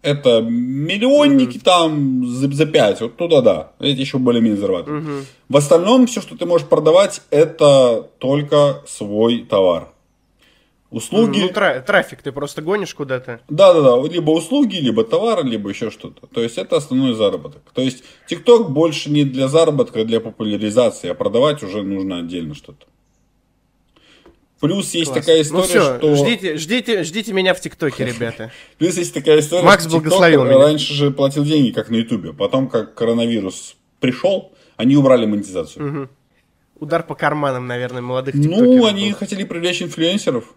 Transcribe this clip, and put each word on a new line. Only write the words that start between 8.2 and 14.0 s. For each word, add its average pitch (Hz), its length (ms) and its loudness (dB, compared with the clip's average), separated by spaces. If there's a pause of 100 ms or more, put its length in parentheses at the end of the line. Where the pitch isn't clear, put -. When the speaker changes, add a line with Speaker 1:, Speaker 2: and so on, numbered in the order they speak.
Speaker 1:
свой 110 580 -2
товар. 90 440 0 (1040)
Услуги. 196 480 0
Speaker 2:
Мгм, 190 100 0
ну, 180 40 -6
тра-, 180 340 -2
трафик 180 360 -2
ты 139 100 -10
просто 143 300 -10
гонишь 185 320 -6
куда-то. 127 540 -8
Speaker 1:
Да, 180 260 6
да, 160 80 4
да, 131 260 4